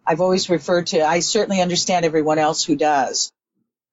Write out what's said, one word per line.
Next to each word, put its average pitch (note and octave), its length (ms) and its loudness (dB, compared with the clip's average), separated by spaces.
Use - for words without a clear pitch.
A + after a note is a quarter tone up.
I've E3 140 0
always F#3 300 0
referred F3 380 0
to, E3 140 0
I D#3+ 180 2
certainly G3 400 0
understand F3+ 440 0
everyone D#3 340 2
else D#3 260 0
who D3 120 0
does, C#3 560 0